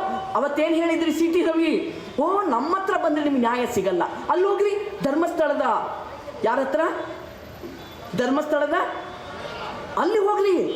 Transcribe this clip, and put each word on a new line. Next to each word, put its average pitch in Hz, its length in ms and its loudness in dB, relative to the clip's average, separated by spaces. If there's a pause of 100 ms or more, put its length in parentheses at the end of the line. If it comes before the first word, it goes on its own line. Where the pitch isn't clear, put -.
(340)
ಅವತ್ತೇನ್ 320 400 2
ಹೇಳಿದ್ರಿ 330 380 2
ಸಿ 330 200 2
ಟಿ 349 100 4
ರವಿ? 320 600 2 (180)
"ಓ, 381 200 2
ನಮ್ಮ 320 360 2
ಹತ್ರ 381 200 0
ಬಂದ್ರೆ 302 280 2
ನಿಮ್ಗೆ 277 160 2
ನ್ಯಾಯ 240 260 2
ಸಿಗಲ್ಲ." 180 360 0 (280)
ಅಲ್ಲಿ 359 160 4
ಹೋಗ್ರಿ, 403 560 0
ಧರ್ಮಸ್ಥಳದ 302 600 2 (840)
ಯಾರ 240 140 2
ಹತ್ರ? 269 220 0 (1400)
ಧರ್ಮಸ್ಥಳದ 294 580 2 (1200)
ಅಲ್ಲಿ 392 200 2
ಹೋಗ್ರಿ, 403 340 4 (240)